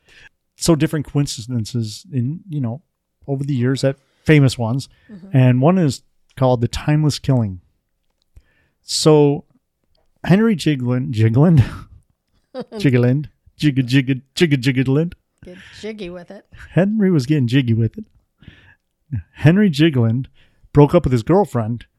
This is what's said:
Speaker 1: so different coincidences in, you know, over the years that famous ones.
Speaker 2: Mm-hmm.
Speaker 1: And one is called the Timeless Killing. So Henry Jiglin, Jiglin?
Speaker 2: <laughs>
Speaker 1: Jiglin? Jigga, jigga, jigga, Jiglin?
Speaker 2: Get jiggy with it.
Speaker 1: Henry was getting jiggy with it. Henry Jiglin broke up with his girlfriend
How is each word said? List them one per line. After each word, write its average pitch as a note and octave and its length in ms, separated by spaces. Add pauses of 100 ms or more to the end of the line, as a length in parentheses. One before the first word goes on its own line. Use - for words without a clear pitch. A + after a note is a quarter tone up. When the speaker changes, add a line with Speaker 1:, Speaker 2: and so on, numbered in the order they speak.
(600)
Speaker 1:
so E3+ 140
different D3+ 320
coincidences A#2 1080
in, C3+ 340
you D3+ 140
know, A#2 200 (460)
over C#3 160
the C#3+ 120
years B2 260
that C#3 160 (260)
famous C#3+ 340
ones. B2 300 (240)
Speaker 2:
Mm-hmm. G3 240
Speaker 1:
And B2+ 260
one F3 160
is D3+ 260 (340)
called B2+ 240
the A#2+ 60
Timeless D3+ 520
Killing. A2 420 (1200)
So D3+ 640 (760)
Henry G#3 320
Jiglin, B2+ 560
Jiglin? A#2+ 460 (1000)
Speaker 2:
<laughs> - 0
Speaker 1:
Jiglin? C#3 720 (320)
Jigga, C3+ 240
jigga, B2+ 380 (140)
jigga, D3+ 220
Jiglin? C3+ 560 (300)
Speaker 2:
Get F3+ 140 (220)
jiggy G#3 300
with F3 220
it. G3+ 140 (260)
Speaker 1:
Henry G3+ 400
was C#3 140
getting C#3 220
jiggy A#2+ 260
with A2+ 240
it. - 80 (1300)
Henry F#3+ 360
Jiglin C3 580 (460)
broke C#3+ 220
up E3+ 80
with C#3 80
his A#2 120
girlfriend B2 640 (140)